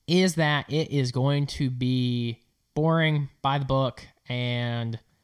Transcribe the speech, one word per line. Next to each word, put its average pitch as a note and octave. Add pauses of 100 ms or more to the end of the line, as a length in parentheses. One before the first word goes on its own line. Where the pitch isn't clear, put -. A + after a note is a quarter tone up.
is F3+
that D3
it D#3
is B2+
going C#3+
to C3+
be B2 (320)
boring, D#3 (120)
by C#3
the C#3
book, C3+ (220)
and, A#2+ (240)